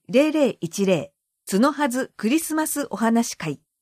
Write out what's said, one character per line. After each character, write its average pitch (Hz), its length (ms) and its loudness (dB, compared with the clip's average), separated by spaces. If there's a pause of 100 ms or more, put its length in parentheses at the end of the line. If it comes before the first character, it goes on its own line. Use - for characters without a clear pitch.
零 277 240 4
零 285 300 0
一 180 240 -2
零。 175 260 0 (360)
角 233 240 2
は 285 180 -2
ず 247 280 -4
ク 214 120 -2
リ 311 100 2
ス 311 140 -6
マ 311 140 -2
ス - 240 -6
お 202 40 -6
話 226 400 0
会、 151 240 -8 (220)